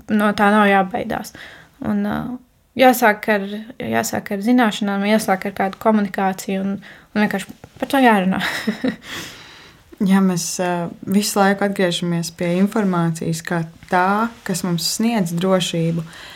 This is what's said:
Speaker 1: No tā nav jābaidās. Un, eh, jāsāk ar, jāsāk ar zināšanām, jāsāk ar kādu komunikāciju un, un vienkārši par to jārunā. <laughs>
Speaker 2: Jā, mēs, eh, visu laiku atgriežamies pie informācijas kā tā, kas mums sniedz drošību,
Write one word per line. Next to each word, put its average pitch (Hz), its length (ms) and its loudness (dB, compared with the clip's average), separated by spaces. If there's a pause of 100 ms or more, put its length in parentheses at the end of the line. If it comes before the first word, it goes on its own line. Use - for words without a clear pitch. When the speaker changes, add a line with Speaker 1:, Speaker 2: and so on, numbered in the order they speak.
Speaker 1:
No 214 280 2
tā 208 160 4
nav 214 160 6
jābaidās. 190 640 0 (520)
Un, 208 220 0
eh, - 180 -4 (520)
jāsāk 247 560 4
ar, 196 140 -2 (340)
jāsāk 226 540 -4
ar 196 100 -4
zināšanām, 208 640 2
jāsāk 208 400 0
ar 196 80 -12
kādu 190 240 -4
komunikāciju 196 840 0
un, 196 120 -4 (380)
un 208 100 2
vienkārši 196 320 -4 (220)
par 262 120 -6
to 269 120 2
jārunā. 196 420 4
<laughs> - 60 -4 (1600)
Speaker 2:
Jā, 196 100 6
mēs, 185 260 2 (140)
eh, 175 280 -2 (180)
visu 202 320 0
laiku 202 300 4
atgriežamies 175 680 0
pie 175 220 0
informācijas 175 880 0
kā 170 180 -2 (260)
tā, 196 380 2 (160)
kas 175 200 -4
mums 175 320 -2
sniedz 220 360 0
drošību, 170 720 0 (340)